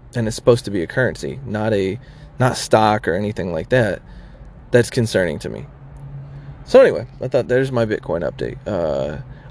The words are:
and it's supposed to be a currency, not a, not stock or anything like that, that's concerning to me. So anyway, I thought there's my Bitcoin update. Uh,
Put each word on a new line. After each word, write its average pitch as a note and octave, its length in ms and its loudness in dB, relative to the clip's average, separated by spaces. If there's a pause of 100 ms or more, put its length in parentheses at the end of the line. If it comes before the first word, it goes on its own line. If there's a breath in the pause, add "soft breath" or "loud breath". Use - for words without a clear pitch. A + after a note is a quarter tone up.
(140)
and A#2 120 0
it's G#2+ 100 -4
supposed A#2+ 300 4
to G2+ 40 -6
be F#2+ 120 -2
a D#2+ 40 -2
currency, D#2+ 600 -2
not G#2+ 260 -2
a, G2 260 0 (420 loud breath)
not B2+ 160 2
stock G#2+ 500 2
or E2 80 2
anything F#2+ 380 -4
like E2 160 -4
that, A2+ 340 2 (680 loud breath)
that's A#2+ 200 4
concerning F#2+ 500 0
to - 80 -8
me. - 180 -10 (1000 loud breath)
So B3+ 160 8
anyway, A#2+ 260 4 (140)
I B2+ 80 -4
thought B2 200 0
there's C3 220 2
my A#2 140 0
Bitcoin E2+ 440 -2
update. A#1+ 380 -6
Uh, D2+ 560 -2 (280 loud breath)